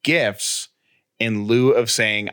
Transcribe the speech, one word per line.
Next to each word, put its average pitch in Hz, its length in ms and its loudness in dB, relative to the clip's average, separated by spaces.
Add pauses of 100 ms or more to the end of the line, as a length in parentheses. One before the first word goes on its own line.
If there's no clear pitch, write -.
gifts 135 680 -2 (500)
in 110 240 -2
lieu 123 280 4
of 117 200 2
saying, 104 420 -2